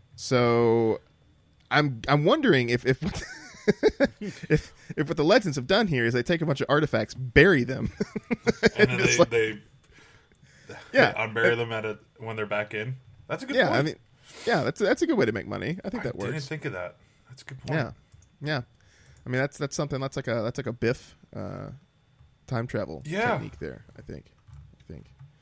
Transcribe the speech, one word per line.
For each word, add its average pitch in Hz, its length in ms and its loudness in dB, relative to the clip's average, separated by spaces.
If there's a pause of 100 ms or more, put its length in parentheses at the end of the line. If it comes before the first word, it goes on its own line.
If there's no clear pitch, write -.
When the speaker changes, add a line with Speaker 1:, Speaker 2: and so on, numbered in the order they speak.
(160)
Speaker 1:
So 117 840 2 (680)
I'm, 135 380 0
I'm 143 160 4
wondering 190 460 4
if, 120 160 0
if, 127 160 2
<laughs> - 1200 -2
if, - 520 -2 (240)
if 151 120 -2
what 160 80 -4
the 151 80 2
Legends 185 320 4
have 127 100 -6
done 196 220 2
here 127 180 2
is 123 80 2
they 120 80 2
take 170 200 0
a 151 40 -4
bunch 139 140 0
of - 80 -2
artifacts, 139 460 0
bury 131 500 6
them, 127 260 -6 (420)
<laughs> - 460 0
Speaker 2:
And 208 120 6
then 123 80 -2
Speaker 1:
just 156 140 2
Speaker 2:
they, - 60 0
Speaker 1:
like - 120 4
Speaker 2:
they, 110 280 0 (1300)
Speaker 1:
Yeah. 147 200 6
Speaker 2:
they - 60 -8
unbury 113 380 2
them 117 160 -2
at 110 120 -4
a, 107 140 -6 (200)
when 113 180 -10
they're 107 100 -4
back 104 280 -4
in. 120 220 -6 (320)
That's 156 140 -6
a 254 40 -14
good 254 100 -4
Speaker 1:
Yeah, 185 120 4
Speaker 2:
point. 120 100 2
Speaker 1:
I 139 40 4
mean, 156 120 -2 (520)
yeah, - 160 2
that's, - 180 -2
that's 214 220 2
a 311 40 0
good 320 120 2
way 120 80 4
to 110 60 0
make 101 140 -6
money. 104 380 -6
I - 60 -8
think 214 120 -8
Speaker 2:
I - 60 -4
Speaker 1:
that - 80 -8
works. 101 160 -4
Speaker 2:
didn't 151 120 -6
think 151 200 -10
of 123 100 -6
that. 90 220 -10 (320)
That's - 140 -20
a - 40 -20
good 131 140 -16
point. - 100 -10 (100)
Speaker 1:
Yeah, 117 100 -4 (500)
yeah. 143 200 -4 (680)
I 127 40 -10
mean, 127 100 0
that's, 139 180 -4
that's 143 160 -6
something. 143 260 -4
That's 135 160 -6
like 135 120 -8
a, 113 140 -2
that's 117 160 -6
like - 80 -6
a 117 60 -6
Biff, - 440 -4 (180)
uh, 98 340 -12 (800)
time 123 200 -4
travel 80 400 -6
Speaker 2:
Yeah. 214 260 -2
Speaker 1:
technique 113 260 -6
there. 71 260 -12 (140)
I - 40 -18
think. - 240 -14 (520)
I - 140 -20
think. 69 140 -16 (360)